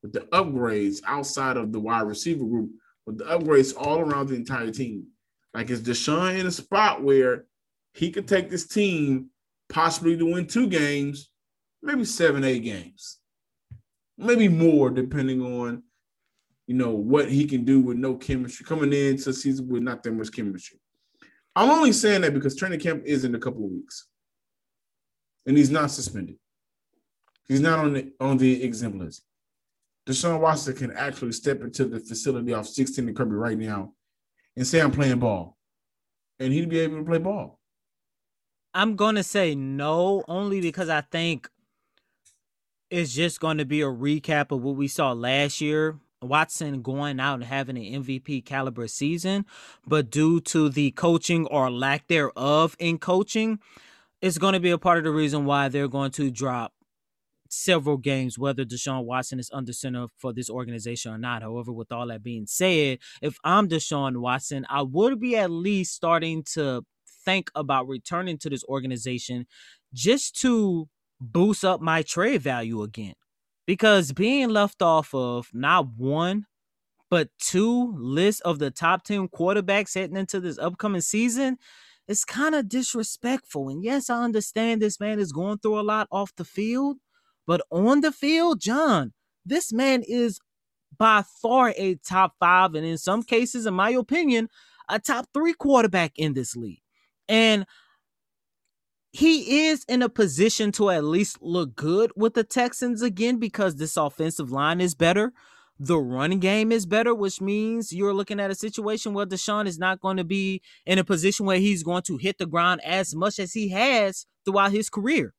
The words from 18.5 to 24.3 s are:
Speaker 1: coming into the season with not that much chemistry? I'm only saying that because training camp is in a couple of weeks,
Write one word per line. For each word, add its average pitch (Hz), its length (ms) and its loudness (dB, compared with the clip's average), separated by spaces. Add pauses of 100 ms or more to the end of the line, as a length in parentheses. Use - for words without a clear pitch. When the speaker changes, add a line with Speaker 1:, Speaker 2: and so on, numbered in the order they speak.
Speaker 1:
coming 147 280 0
into 139 320 2
the 135 80 -2
season 131 340 -2
with 120 160 -2
not 123 200 -6
that 113 100 -4
much 110 180 -6
chemistry? 101 480 -8 (720)
I'm 226 160 6
only 302 220 8
saying 202 300 4
that 151 120 2
because 139 220 0
training 180 240 -4
camp 160 260 -2
is 139 200 0
in 120 100 -2
a 113 40 -4
couple 113 260 -6
of 95 60 -6
weeks, - 360 -14 (1400)